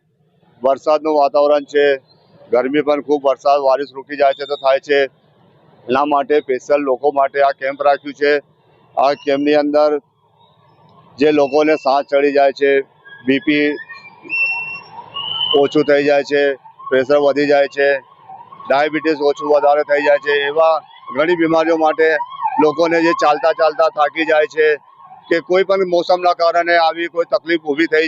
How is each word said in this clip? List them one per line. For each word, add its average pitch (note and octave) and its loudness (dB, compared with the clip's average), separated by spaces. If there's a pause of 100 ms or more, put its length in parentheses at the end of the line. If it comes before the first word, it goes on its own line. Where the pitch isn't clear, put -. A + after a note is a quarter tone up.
(600)
વરસાદનું D3+ 0
વાતાવરણ D3 2
છે, C#3+ 2 (680)
ગરમી C3 0
પણ D3 -2
ખૂબ, C#3+ -2
વરસાદ C#3 0
બારિશ C3 -2
રૂકી C3+ -14
જાય C#3 2
છે C#3+ -8
તો C#3 -8
થાય C3+ 0
છે, C#3+ 2 (840)
એના C3+ -2
માટે C#3 0
સ્પેશિયલ D3 -2
લોકો B2+ -2
માટે C#3 -2
આ C#3 2
કેમ્પ C3+ -8
રાખ્યું C#3+ 0
છે. D3 2 (680)
આ C3+ 2 (100)
કેમ્પની D3 0
અંદર D3 0 (1300)
જે D3 2
લોકોને D3+ 2
સાંસ C#3 -2
ચડી C#3+ 2
જાય C#3 4
છે, C#3 2 (520)
બી C3+ 0
પી D3 0 (2000)
ઓછું D3 0
થઈ C#3+ 2
જાય C#3+ 0
છે, C#3+ 0 (460)
પ્રેશર C3 2
વધી C#3+ 2
જાય C#3+ 4
છે, C#3+ 2 (800)
ડાયાબિટીસ D3+ -2 (100)
ઓછું D3 -4
વધારે D3 4
થઈ D3 0
જાય C#3+ 2
છે, D3 0 (160)
એવા D#3+ 2 (400)
ઘણી E3 0
બીમારીઓ E3 0
માટે D#3+ 2 (520)
લોકોને D#3+ 0
જે E3+ 2 (100)
ચાલતા D3+ 0
ચાલતા D#3+ 0
થાકી D3+ -2
જાય D#3 2
છે D#3 2 (600)
કે E3+ 0 (120)
કોઈ F#3 0
પણ G3 0
મોસમના F3+ 0
કારણે E3+ 0
આવી E3 -2
કોઈ E3+ -4
તકલીફ D#3+ -4
ઊભી D3+ -2
થઈ D#3+ 2